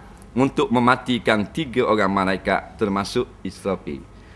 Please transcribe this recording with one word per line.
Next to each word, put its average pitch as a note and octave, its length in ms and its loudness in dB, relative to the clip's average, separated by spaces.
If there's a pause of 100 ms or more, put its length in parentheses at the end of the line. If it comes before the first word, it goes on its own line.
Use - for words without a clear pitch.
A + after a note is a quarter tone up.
(360)
untuk C3+ 320 0
mematikan A#2+ 800 2
tiga B2 400 -2
orang G2+ 240 2
malaikat, F#2+ 640 -2
termasuk G2+ 680 -2
Israfil. E2+ 640 -8 (320)